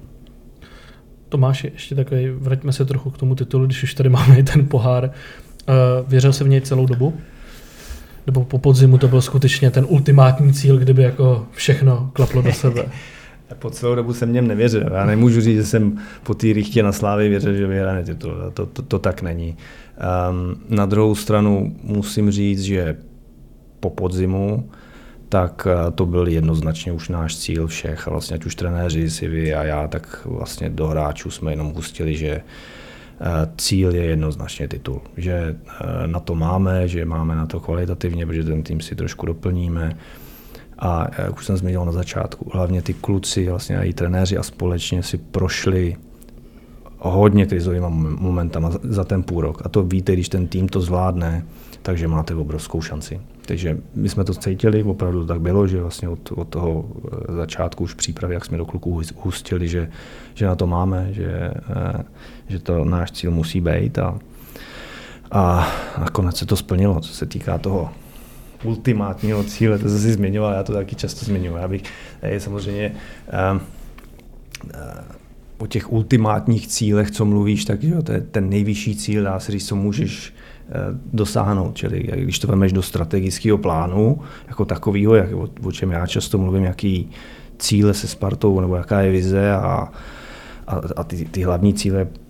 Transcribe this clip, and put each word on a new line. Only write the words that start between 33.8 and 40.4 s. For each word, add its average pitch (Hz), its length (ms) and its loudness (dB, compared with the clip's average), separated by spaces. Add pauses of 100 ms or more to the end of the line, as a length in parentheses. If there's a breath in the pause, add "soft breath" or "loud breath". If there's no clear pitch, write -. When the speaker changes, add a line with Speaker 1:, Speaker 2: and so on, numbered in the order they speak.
Speaker 2:
je 87 80 0
jednoznačně 78 640 -2
titul. - 340 -8 (160)
Že, 87 380 -2 (260)
eh, 82 260 -4
na 85 120 -4
to 85 160 -4
máme, 92 520 2
že 85 180 -4
máme 80 300 -2
na 80 100 -2
to 82 140 -6
kvalitativně, 85 640 -4
protože 80 180 -2
ten 78 200 -2
tým 80 180 -6
si - 140 -10
trošku - 300 -6
doplníme. 82 720 -2 (840 loud breath)